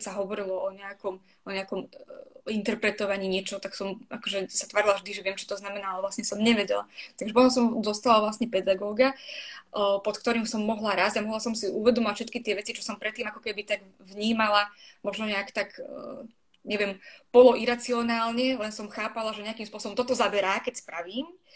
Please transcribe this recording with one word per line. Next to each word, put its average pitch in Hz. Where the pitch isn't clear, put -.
sa 190
hovorilo 196
o 190
nejakom, 196
o -
nejakom, 190
e, -
interpretovaní 202
niečo, 190
tak 190
som 196
akože -
sa -
tvárila 202
vždy, 190
že 196
viem, 190
čo -
to 202
znamená, 196
ale 190
vlastne 196
som 208
nevedela. 202
Takže 214
potom 254
som 247
dostala 214
vlastne 214
pedagóga, 202
e, 269
pod 202
ktorým 233
som 220
mohla 214
rásť 202
a 208
mohla 220
som 226
si 202
uvedomať 220
všetky 233
tie 208
veci, 208
čo -
som 208
predtým 214
ako -
keby 208
tak 202
vnímala, 208
možno 202
nejak 202
tak, 156
e, -
neviem, 202
poloiracionálne, 233
len 214
som 214
chápala, 214
že 208
nejakým 214
spôsobom 208
toto 247
zaberá, 202
keď -
spravím, 190